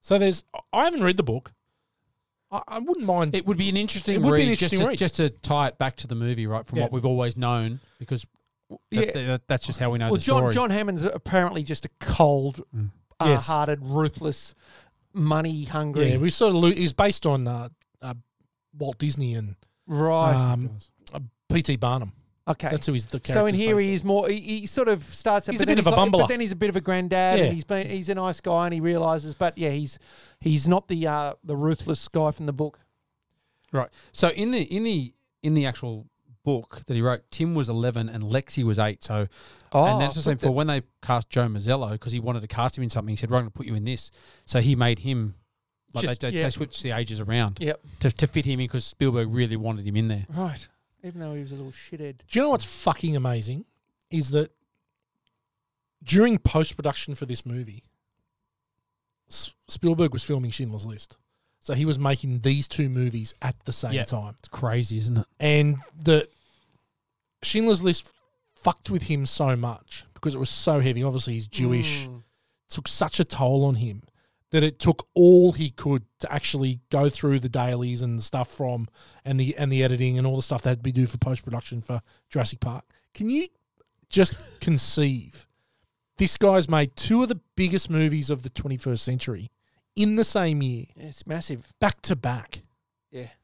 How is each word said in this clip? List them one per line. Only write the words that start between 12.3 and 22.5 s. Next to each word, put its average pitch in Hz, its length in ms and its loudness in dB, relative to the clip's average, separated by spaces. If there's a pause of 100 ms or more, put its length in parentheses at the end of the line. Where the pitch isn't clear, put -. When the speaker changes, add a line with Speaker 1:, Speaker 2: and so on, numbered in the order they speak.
Speaker 2:
Mm. 107 140 -4 (320)
Speaker 1:
Yes. 147 260 4
Speaker 3:
uh, 160 60 0
hearted, 147 300 0
ruthless, 151 720 -4 (580)
money 156 520 0
hungry. 147 460 0
Speaker 1:
Yeah, 127 60 4
we 160 140 2
sort 220 240 4
of 170 60 4
lo-, 175 100 6
he's 175 220 0
based 202 320 2
on, 135 220 2
uh, 120 220 -6 (320)
uh, 127 140 -10 (600)
Walt 139 200 -6
Disney 135 380 -2
and, 104 200 -6 (320)
Speaker 3:
Right. 160 480 2
Speaker 1:
um, 123 360 0 (420)
uh, 143 60 -8 (300)
P 170 120 2
T 143 160 0
Barnum. 123 360 -2 (320)
Speaker 3:
Okay. 160 240 -4